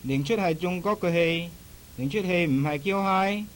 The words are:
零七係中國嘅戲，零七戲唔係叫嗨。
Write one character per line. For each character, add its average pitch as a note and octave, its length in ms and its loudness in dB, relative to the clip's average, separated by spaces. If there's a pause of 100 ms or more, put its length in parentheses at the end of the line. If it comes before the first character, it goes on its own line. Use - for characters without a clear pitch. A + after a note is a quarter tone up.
零 C3+ 200 0
七 A3+ 120 0
係 F#3 180 2
中 F3+ 280 -2
國 G#3 180 0
嘅 F3+ 120 0
戲， E3+ 380 2 (480)
零 C3 120 -2
七 G#3 120 -2
戲 F3+ 240 2
唔 C#3 160 2
係 D3 180 0
叫 G3 240 0
嗨。 G3 420 2 (100)